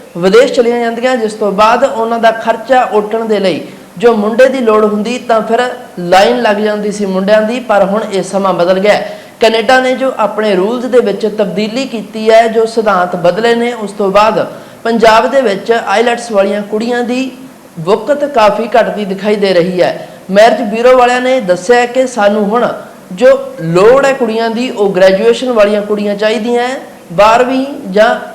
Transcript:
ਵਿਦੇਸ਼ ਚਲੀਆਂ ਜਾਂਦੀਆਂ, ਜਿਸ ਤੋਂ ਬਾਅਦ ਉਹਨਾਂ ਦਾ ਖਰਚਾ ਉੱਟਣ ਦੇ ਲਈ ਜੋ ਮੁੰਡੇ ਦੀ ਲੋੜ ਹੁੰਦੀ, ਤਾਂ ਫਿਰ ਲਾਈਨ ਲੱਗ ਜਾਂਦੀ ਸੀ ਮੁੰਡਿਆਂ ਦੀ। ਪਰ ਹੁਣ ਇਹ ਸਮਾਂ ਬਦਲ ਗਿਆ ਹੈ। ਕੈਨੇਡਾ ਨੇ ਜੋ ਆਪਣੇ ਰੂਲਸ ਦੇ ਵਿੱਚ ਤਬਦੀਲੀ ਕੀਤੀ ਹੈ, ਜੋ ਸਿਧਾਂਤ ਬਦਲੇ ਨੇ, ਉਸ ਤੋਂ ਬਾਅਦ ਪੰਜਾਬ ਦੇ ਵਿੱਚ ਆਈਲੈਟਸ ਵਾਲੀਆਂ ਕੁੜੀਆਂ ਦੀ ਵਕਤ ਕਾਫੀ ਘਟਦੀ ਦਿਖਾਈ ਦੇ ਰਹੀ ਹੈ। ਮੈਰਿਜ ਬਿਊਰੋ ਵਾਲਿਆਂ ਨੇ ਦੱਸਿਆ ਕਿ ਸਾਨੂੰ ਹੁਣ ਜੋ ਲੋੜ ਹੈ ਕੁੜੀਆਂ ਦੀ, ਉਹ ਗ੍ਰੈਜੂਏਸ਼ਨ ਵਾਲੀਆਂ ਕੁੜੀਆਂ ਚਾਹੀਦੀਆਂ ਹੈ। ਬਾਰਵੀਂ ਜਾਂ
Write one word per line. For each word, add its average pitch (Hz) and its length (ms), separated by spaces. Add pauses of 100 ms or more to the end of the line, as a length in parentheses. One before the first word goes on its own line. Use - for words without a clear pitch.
(160)
ਵਿਦੇਸ਼ 196 360
ਚਲੀਆਂ 240 280
ਜਾਂਦੀਆਂ, 233 360
ਜਿਸ 220 180
ਤੋਂ 208 180
ਬਾਅਦ 220 320
ਉਹਨਾਂ 233 340
ਦਾ 226 120 (100)
ਖਰਚਾ 226 420
ਉੱਟਣ 214 440
ਦੇ 214 140
ਲਈ 175 220 (360)
ਜੋ 226 180
ਮੁੰਡੇ 220 320
ਦੀ 262 120
ਲੋੜ 214 240
ਹੁੰਦੀ, 208 340
ਤਾਂ 226 220
ਫਿਰ 233 300 (280)
ਲਾਈਨ 196 440
ਲੱਗ 214 160
ਜਾਂਦੀ 208 340
ਸੀ 202 140
ਮੁੰਡਿਆਂ 196 360
ਦੀ। 240 200
ਪਰ 208 220
ਹੁਣ 208 280
ਇਹ 190 120
ਸਮਾਂ 190 300
ਬਦਲ 175 240
ਗਿਆ 202 140
ਹੈ। - 260 (220)
ਕੈਨੇਡਾ 226 400
ਨੇ 254 140
ਜੋ 254 240
ਆਪਣੇ 214 360
ਰੂਲਸ 220 300
ਦੇ 247 160
ਵਿੱਚ 208 280
ਤਬਦੀਲੀ 214 580
ਕੀਤੀ 220 440
ਹੈ, 226 180
ਜੋ 226 180
ਸਿਧਾਂਤ 202 500
ਬਦਲੇ 180 380
ਨੇ, 233 200
ਉਸ 214 180
ਤੋਂ 202 180
ਬਾਅਦ 208 280 (460)
ਪੰਜਾਬ 226 460
ਦੇ 269 100
ਵਿੱਚ 202 320
ਆਈਲੈਟਸ 226 600
ਵਾਲੀਆਂ 202 300
ਕੁੜੀਆਂ 233 420
ਦੀ 254 260 (500)
ਵਕਤ 247 440 (100)
ਕਾਫੀ 220 360
ਘਟਦੀ 202 340
ਦਿਖਾਈ 196 320
ਦੇ 196 180
ਰਹੀ 180 260
ਹੈ। - 280 (220)
ਮੈਰਿਜ 214 340
ਬਿਊਰੋ 233 340
ਵਾਲਿਆਂ 247 220
ਨੇ 254 220
ਦੱਸਿਆ 208 440
ਕਿ 254 200
ਸਾਨੂੰ 208 380
ਹੁਣ 214 240 (440)
ਜੋ 214 160 (340)
ਲੋੜ 202 440
ਹੈ 269 60
ਕੁੜੀਆਂ 226 380
ਦੀ, 240 200
ਉਹ 196 240
ਗ੍ਰੈਜੂਏਸ਼ਨ 220 580
ਵਾਲੀਆਂ 208 300
ਕੁੜੀਆਂ 208 340
ਚਾਹੀਦੀਆਂ 240 520
ਹੈ। 262 100 (340)
ਬਾਰਵੀਂ 240 520 (280)
ਜਾਂ 220 220 (200)